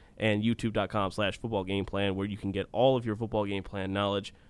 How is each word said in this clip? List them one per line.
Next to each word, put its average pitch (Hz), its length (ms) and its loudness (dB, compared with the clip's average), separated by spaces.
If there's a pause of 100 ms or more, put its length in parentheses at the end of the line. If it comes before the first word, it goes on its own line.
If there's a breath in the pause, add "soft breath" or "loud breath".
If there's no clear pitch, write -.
(180 soft breath)
and 107 240 4
youtube 113 300 0
dot 101 160 0
com 98 240 0
slash 101 280 -2
football 110 220 -2
game 98 220 0
plan, 98 320 0
where 98 100 0
you 101 100 -6
can 98 140 -4
get 95 220 -2
all 131 240 6
of 120 100 -2
your 107 80 0
football 107 320 -2
game 98 160 -2
plan 95 300 -4
knowledge. 101 420 0 (160 soft breath)